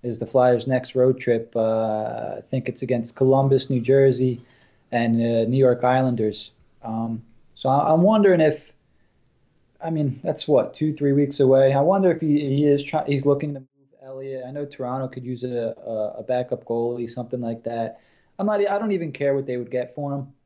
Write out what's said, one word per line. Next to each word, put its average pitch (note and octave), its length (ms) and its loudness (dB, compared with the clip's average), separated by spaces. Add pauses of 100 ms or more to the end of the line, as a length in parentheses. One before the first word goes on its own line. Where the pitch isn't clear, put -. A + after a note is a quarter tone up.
is A#2+ 160 -6
the A2 80 -8
Flyers' B2 400 2
next B2+ 280 -4
road C3 260 2
trip. A#2 340 -2
Uh, A2 840 -2
I - 100 -12
think C3 200 -4
it's - 140 -8
against A#2+ 340 -4
Columbus, C3+ 520 4
New B2+ 120 0
Jersey, B2+ 600 4 (520)
and, A#2 240 2
uh, A#2 320 0
New B2+ 80 0
York B2+ 280 4
Islanders. B2 680 0 (320)
Um, A2+ 400 -6 (320)
so - 140 -6
I, C#3+ 240 2
I'm E3 100 4
wondering G3+ 380 4
if, - 300 0 (1120)
I E3 80 -6
mean, D3+ 320 -2
that's D#3 240 -6
what, C3+ 280 2
two, D3+ 200 -2
three C#3+ 180 0
weeks C#3+ 280 0
away. C3+ 320 6
I C3+ 80 2
wonder F#3 320 2
if D#3+ 80 -2
he, D3 180 2
he C#3+ 260 0
is C#3+ 180 4
try-, D3 240 -4
he's C#3 200 0
looking C#3+ 280 0
to C3+ 60 -14
move C3 80 -20 (340)
Elliott. C3+ 440 -12
I B2+ 40 -14
know C#3+ 140 -8
Toronto C3 440 -8
could B2+ 160 -12
use B2 180 -8
a, A#2+ 320 -4 (100)
a, G#2+ 340 -6
a A2+ 40 -12
backup B2 420 -4
goalie, A#2+ 460 -4
something B2 300 -8
like A#2 240 -8
that. A#2 360 -6 (380)
I'm G3 80 -2
not, G#3 140 0
I G3 180 0
don't G#3+ 140 -2
even E3 200 -4
care C#3 220 -2
what C3+ 120 -2
they B2+ 100 -4
would A#2+ 140 -8
get B2 260 -6
for C#3+ 180 -6
him C#3 180 -10 (140)